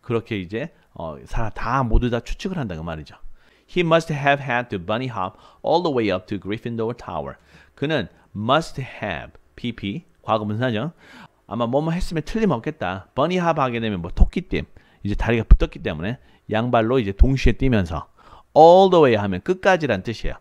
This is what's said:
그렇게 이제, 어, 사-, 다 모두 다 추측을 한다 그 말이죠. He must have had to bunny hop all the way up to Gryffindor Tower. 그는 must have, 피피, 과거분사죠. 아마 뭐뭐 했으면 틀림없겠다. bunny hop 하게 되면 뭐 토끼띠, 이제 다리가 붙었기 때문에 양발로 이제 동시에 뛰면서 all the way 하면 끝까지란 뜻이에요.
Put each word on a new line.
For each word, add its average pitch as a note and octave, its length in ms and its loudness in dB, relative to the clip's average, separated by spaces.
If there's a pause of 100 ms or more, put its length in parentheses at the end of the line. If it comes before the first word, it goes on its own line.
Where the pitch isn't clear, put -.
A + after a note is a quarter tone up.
그렇게 A#2 360 -6
이제, G#2 360 -8 (200)
어, D#2+ 320 -10
사-, A2+ 260 -4
다 B2+ 320 -2
모두 A#2 260 0
다 A#2 100 -2
추측을 - 380 -8
한다 G#2+ 180 -6
그 D#2+ 60 -10
말이죠. E2 340 -12 (520)
He - 120 -4
must E3 340 2
have C#3 300 0
had B2 260 -4
to G#2+ 80 -6
bunny G#2+ 320 -6
hop F#2+ 280 -6 (280)
all D#3+ 160 2
the D#3+ 140 -2
way A2+ 160 0
up F#2 160 -4
to G#2+ 100 -6
Gryffindor A2+ 580 -6
Tower. D2 420 -10 (360)
그는 C#3 340 -4 (280)
must C3+ 460 -2
have, F2 500 -10 (240)
피피, A#2 480 -8 (180)
과거분사죠. A2 680 -2 (560)
아마 A#2 180 -4
뭐뭐 D3 260 0
했으면 E3 320 -4
틀림없겠다. C3 920 -4
bunny F3 280 0
hop E3 160 0
하게 B2 200 0
되면 G#2+ 220 -2
뭐 E2+ 100 -8
토끼띠, - 520 2 (400)
이제 G2+ 120 -2
다리가 A2+ 300 0
붙었기 - 340 4
때문에 F#2 400 -6 (320)
양발로 A#2 480 2
이제 G2 140 -2
동시에 C3 400 4
뛰면서 G2 540 0 (500)
all F3+ 320 10
the E3+ 140 6
way A#2+ 180 6
하면 F#2+ 200 -2
끝까지란 E3+ 640 0
뜻이에요. A2+ 380 -6